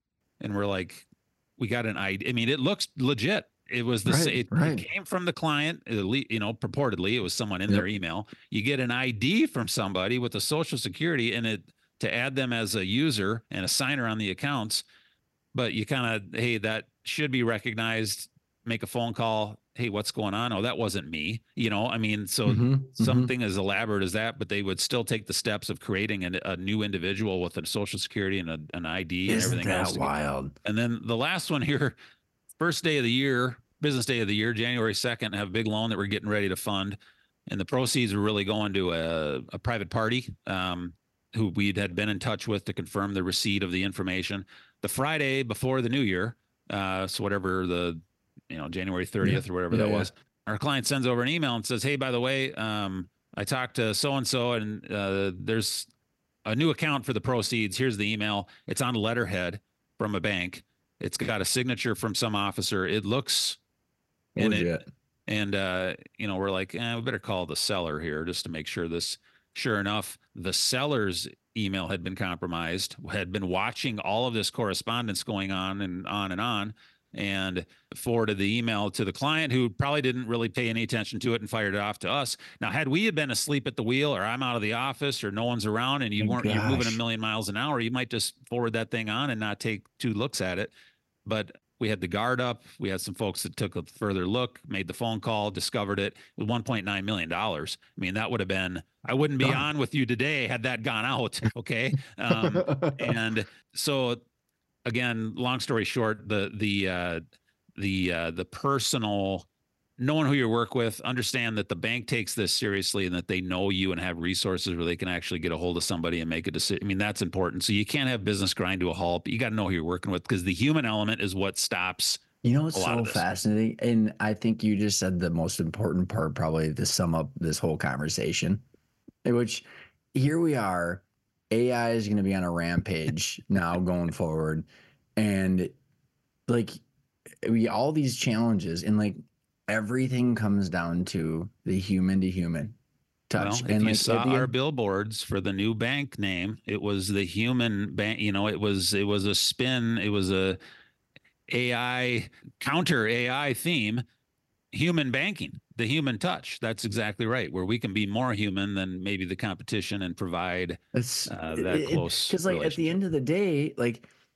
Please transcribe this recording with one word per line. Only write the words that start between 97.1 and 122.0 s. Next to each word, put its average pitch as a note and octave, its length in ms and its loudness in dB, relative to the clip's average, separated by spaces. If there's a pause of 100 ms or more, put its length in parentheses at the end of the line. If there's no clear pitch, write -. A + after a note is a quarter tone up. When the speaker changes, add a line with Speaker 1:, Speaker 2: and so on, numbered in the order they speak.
Speaker 1:
dollars. F2 480 -2 (180)
I - 40 -8
mean, F#2 140 -2
that G#2+ 160 -2
would A2 100 0
have F#2 80 -2
been, F#2 340 -2 (240)
I B2 80 0
wouldn't C#3+ 240 2
be C3 80 4
Speaker 2:
Done. C3 100 2
Speaker 1:
on D3 220 0
with C3 160 0
you C3+ 120 4
today B2 420 0
had A#2+ 160 -2
that A#2+ 180 -2
gone A2+ 240 0
out, B2 420 0
<laughs> - 80 -6
okay? A#2+ 380 0 (240)
Um, A#2 440 2 (200)
Speaker 2:
<laughs> C#3+ 160 0
Speaker 1:
and A2+ 480 0 (280)
so B2+ 480 0 (640)
again, A2+ 500 0
long B2 240 0
story A2+ 240 0
short, A2 440 0
the, G2+ 260 0
the, G2+ 340 2
uh, F2 320 -2 (560)
the, F#2+ 360 2
uh, E2 180 0
the F2 160 -4
personal, G#2 960 0 (540)
knowing D3 280 2
who C#3 80 4
you B2+ 140 4
work A2+ 260 2
with, A2+ 280 0
understand A#2+ 560 -2
that G2 100 -2
the F2+ 80 -2
bank A2+ 300 -2
takes A2+ 280 -2
this G2+ 180 2
seriously G2 540 0
and F2+ 80 -2
that F2 140 -4
they F#2 120 0
know F#2 300 0
you F#2+ 220 2
and E2 80 -2
have F2 180 -2
resources F2+ 580 0
where E2+ 80 0
they E2+ 120 0
can F#2 120 -4
actually F2 320 -4
get E2 120 -2
a D#2 40 -2
hold E2+ 200 0
of E2 80 0
somebody E2+ 360 0
and E2 100 -2
make E2 160 -2
a - 60 -2
deci-, - 280 0
I - 60 -6
mean, F#2+ 120 0
that's G#2 240 0
important. F2+ 420 -2
So - 80 2
you G#2 120 4
can't C3+ 240 0
have A#2 160 -2
business G2+ 300 2
grind F#2 260 0
to F2 100 2
a D#2+ 40 0
halt, F2 300 0
but - 80 -4
you A2+ 60 0
gotta A2 160 -2
know G#2 120 2
who F#2+ 80 0
you're D#2+ 100 0
working F2 280 -2
with, F2 140 -2
'cause F2+ 180 2
the F#2+ 100 2
human C#3 320 4
element G#2+ 340 0
is G2 140 -2
what G2 240 -2
stops - 600 0 (240)